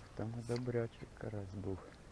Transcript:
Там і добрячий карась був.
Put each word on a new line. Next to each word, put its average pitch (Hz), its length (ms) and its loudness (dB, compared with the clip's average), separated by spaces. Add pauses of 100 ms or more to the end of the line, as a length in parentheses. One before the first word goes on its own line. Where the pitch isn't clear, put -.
(160)
Там 110 240 0
і 113 80 -4
добрячий 120 600 4 (100)
карась 101 360 -2
був. 95 240 2 (340)